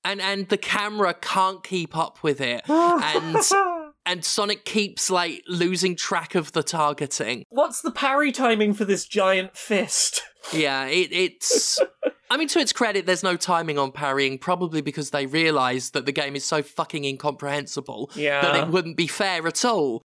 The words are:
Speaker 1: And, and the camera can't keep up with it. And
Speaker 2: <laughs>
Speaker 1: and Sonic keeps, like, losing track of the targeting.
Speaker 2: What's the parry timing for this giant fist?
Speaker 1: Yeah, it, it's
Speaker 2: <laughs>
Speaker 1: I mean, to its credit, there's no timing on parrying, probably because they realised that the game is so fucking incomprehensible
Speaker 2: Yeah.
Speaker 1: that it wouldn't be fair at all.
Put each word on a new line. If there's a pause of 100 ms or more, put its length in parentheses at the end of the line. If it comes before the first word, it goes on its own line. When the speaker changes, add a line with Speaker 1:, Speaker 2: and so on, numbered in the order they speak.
Speaker 1:
And,
and
the
camera
can't
keep
up
with
it.
And
Speaker 2:
<laughs>
Speaker 1:
and
Sonic
keeps,
like,
losing
track
of
the
targeting.
Speaker 2:
What's
the
parry
timing
for
this
giant
fist? (300)
Speaker 1:
Yeah,
it,
it's (240)
Speaker 2:
<laughs>
Speaker 1:
I
mean,
to
its
credit,
there's
no
timing
on
parrying,
probably
because
they
realised
that
the
game
is
so
fucking
incomprehensible
Speaker 2:
Yeah.
Speaker 1:
that
it
wouldn't
be
fair
at
all. (100)